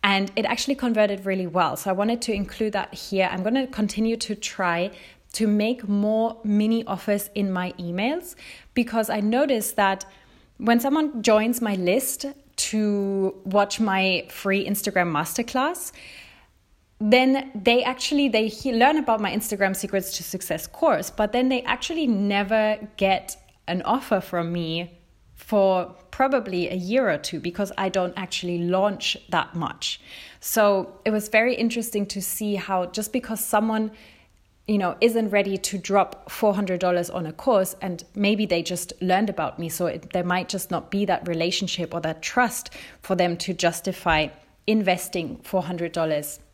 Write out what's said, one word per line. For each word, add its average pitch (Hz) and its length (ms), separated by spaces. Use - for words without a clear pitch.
And 196 320
it 220 100
actually 269 300
converted 214 500
really 190 220
well. 160 280
So - 140
I 190 40
wanted 220 300
to 226 100
include 202 400
that 196 200
here. 190 380
I'm 185 100
gonna 254 260
continue 220 500
to 214 180
try 180 560
to 220 140
make 208 400
more 220 560
mini 214 420
offers 202 480
in 196 180
my 180 280
emails, 208 560
because 226 360
I 214 120
noticed 233 560
that 190 280
when 233 220
someone 277 440
joins 226 380
my 208 140
list 190 500
to 196 760
watch 202 340
my 190 500
free 196 380
Instagram 196 420
masterclass, 240 840
then 262 520
they 233 260
actually, 277 460
they 220 200
he-, 240 260
learn 262 240
about 226 240
my 196 120
Instagram 196 420
Secrets 190 420
to 170 60
Success - 440
course, 220 420
but 214 220
then 254 180
they 254 140
actually 311 420
never 208 720
get 190 400
an 175 160
offer 226 380
from 170 320
me 170 460
for 190 640
probably 220 580
a - 60
year 202 340
or 151 80
two, - 220
because 190 380
I 196 120
don't 180 280
actually 180 420
launch 185 580
that 165 260
much. - 440
So 202 640
it 220 40
was 214 200
very 233 260
interesting 226 520
to 202 140
see 208 340
how 185 320
just 208 240
because 226 320
someone, 220 480
you 208 100
know, 185 240
isn't 226 300
ready 196 260
to 196 220
drop - 500
four 208 240
hundred 185 260
dollars 180 300
on 175 160
a 160 80
course, 196 480
and 180 220
maybe 208 320
they 170 160
just 170 400
learned 190 300
about 160 260
me, 165 120
so 175 180
it, - 260
there 180 100
might 180 260
just 185 200
not - 220
be 202 140
that 185 220
relationship 170 680
or 170 60
that 160 200
trust - 480
for - 140
them 175 220
to 185 180
justify 170 720
investing 185 680
four 185 260
hundred 170 280
dollars 156 480